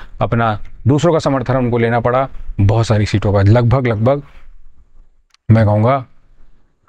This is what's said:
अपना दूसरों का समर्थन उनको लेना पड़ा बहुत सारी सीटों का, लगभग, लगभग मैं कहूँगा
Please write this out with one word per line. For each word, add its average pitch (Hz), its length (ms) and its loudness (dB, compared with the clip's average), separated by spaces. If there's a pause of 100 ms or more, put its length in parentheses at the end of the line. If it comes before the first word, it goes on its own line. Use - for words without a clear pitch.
(220)
अपना 113 380 0 (280)
दूसरों 151 260 2
का 160 60 0
समर्थन 135 360 -2
उनको 123 220 0
लेना 117 220 0
पड़ा 123 280 -2 (340)
बहुत 107 260 2
सारी 104 180 0
सीटों 101 280 -2
का, 101 80 2
लगभग, 120 460 4
लगभग 117 340 0 (1300)
मैं 110 140 4
कहूँगा 113 400 0 (840)